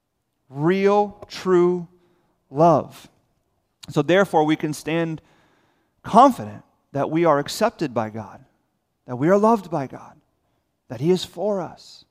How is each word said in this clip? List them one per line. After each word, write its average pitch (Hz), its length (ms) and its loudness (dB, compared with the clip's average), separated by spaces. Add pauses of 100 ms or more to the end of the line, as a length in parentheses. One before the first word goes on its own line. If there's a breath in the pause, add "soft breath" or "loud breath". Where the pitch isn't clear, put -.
(480)
Real, 196 800 0
true 180 600 0 (600)
love. 156 600 2 (800)
So 151 140 -2
therefore, 170 420 2
we 156 120 0
can 151 160 -6
stand 160 480 -6 (840)
confident 190 600 2 (280)
that 139 180 -4
we 165 140 0
are 151 140 4
accepted 165 560 -4
by 110 160 -4
God, 107 340 -16 (640)
that 127 100 -10
we 139 140 0
are 202 80 4
loved 208 320 0
by 147 160 -6
God, - 340 -20 (680)
that 123 120 -12
he 156 100 0
is 185 140 0
for 196 360 -6
us. - 500 -16